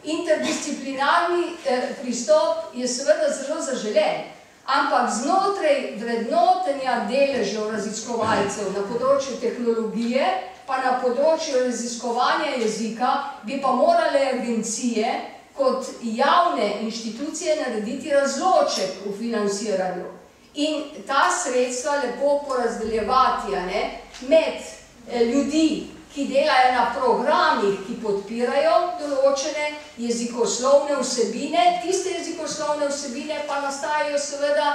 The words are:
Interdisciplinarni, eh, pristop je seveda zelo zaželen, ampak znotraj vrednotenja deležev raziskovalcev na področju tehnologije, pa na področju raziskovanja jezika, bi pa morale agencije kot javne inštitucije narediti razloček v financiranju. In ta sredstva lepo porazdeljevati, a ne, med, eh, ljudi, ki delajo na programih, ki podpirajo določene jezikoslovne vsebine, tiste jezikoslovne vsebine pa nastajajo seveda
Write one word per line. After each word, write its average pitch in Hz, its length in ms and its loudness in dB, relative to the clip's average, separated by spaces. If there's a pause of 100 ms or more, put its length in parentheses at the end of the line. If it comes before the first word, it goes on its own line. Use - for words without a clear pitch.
Interdisciplinarni, 311 1600 0
eh, 254 380 -2
pristop 311 720 2
je 247 140 -4
seveda 294 440 2
zelo 277 260 -4
zaželen, 262 640 0 (440)
ampak 277 440 2
znotraj 285 880 0
vrednotenja 262 1120 0
deležev 220 600 0
raziskovalcev 208 1000 -2
na 196 160 -4
področju 254 540 0
tehnologije, 233 880 0 (400)
pa 262 120 -2
na 254 240 0
področju 277 640 2
raziskovanja 247 960 -2
jezika, 220 500 -2 (300)
bi 254 160 -6
pa 247 140 2
morale 311 560 4
agencije 233 920 -2 (340)
kot - 360 0 (120)
javne 233 800 2
inštitucije 294 760 -4
narediti 262 560 -4
razloček 277 880 2
v 202 160 -6
financiranju. 202 920 -2 (440)
In 294 280 -2 (240)
ta 294 260 4
sredstva 254 680 0
lepo 285 420 2
porazdeljevati, 226 1120 0
a 180 80 -2
ne, 190 180 -2 (460)
med, 302 320 4 (480)
eh, 240 160 2
ljudi, 285 640 2 (240)
ki 277 160 -4
delajo 262 440 4
na 240 100 2 (100)
programih, 247 920 2
ki 220 160 -8
podpirajo 240 720 0 (240)
določene 285 720 0 (240)
jezikoslovne 240 1040 2
vsebine, 302 800 2
tiste 349 320 -2
jezikoslovne 294 800 -4
vsebine 285 480 -6 (100)
pa 277 140 -2
nastajajo 294 560 -2
seveda 285 560 0